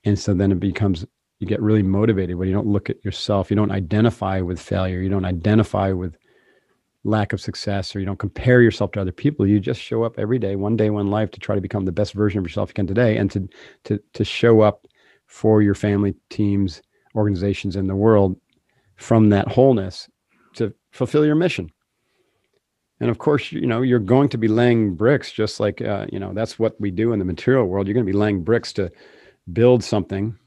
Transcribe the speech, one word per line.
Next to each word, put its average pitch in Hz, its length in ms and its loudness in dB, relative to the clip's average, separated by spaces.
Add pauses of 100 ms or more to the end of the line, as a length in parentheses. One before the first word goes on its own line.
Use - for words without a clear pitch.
And 101 140 0
so 101 160 0
then 98 160 2
it 90 80 0
becomes, 95 480 -2 (320)
you 92 80 -8
get 104 120 -2
really 107 220 2
motivated 95 540 0
when 95 140 -4
you 95 40 0
don't 104 140 -2
look 101 200 -2
at - 160 -8
yourself. 98 460 -2
You 104 60 0
don't 101 160 0
identify 98 680 -2
with 87 180 -6
failure. 92 420 -4
You 95 80 -4
don't 95 160 -2
identify 98 640 0
with 90 260 -6 (840)
lack 104 280 -2
of 101 80 -6
success, - 560 -8
or 98 60 -6
you 92 40 -6
don't 98 140 -6
compare 123 420 4
yourself 104 300 2
to 101 80 -8
other 92 140 -4
people. 139 340 -2
You 104 140 4
just - 180 -6
show 113 240 -4
up 113 160 -6
every 110 180 -2
day, 98 200 -4
one 104 180 -2
day, 107 140 2
one 104 200 -2
life, 104 220 -2
to - 80 -20
try 104 160 -4
to 98 60 -2
become 92 240 -4
the 92 60 -2
best 101 200 -4
version 101 280 0
of 92 40 -2
yourself 95 280 -6
you - 20 -20
can 95 140 -4
today, 110 280 2
and 104 160 0
to, 98 160 -6 (380)
to, 104 260 -4
to 107 140 -2
show 113 340 4
up 104 260 4 (400)
for 110 360 2
your 101 140 2
family, 101 400 0 (140)
teams, 101 520 -2 (340)
organizations, 98 640 -2
and 95 120 -4
the 95 60 -4
world 101 400 4 (640)
from 110 320 4
that 101 180 2
wholeness 113 640 2 (460)
to 107 180 -4 (180)
fulfill 151 340 0
your 151 100 2
mission. 156 360 -2 (1300)
And 120 100 0
of 113 100 -4
course, - 340 0
you - 140 -2
know, 117 160 0
you're 123 160 2
going 127 300 4
to 123 80 -6
be 110 120 0
laying 113 460 2
bricks, 120 360 0
just - 300 -4
like, 104 200 -2
uh, 104 300 -4
you 98 80 -8
know, 95 140 -10
that's 110 260 -6
what 110 220 -2
we 101 100 -4
do 113 220 0
in 107 60 -2
the 92 60 -2
material 113 420 0
world. 98 200 -2
You're 104 60 -4
gonna 117 120 0
be 95 60 -4
laying 101 320 0
bricks 113 300 -2
to 92 180 -4 (600)
build 120 280 4
something 101 640 -4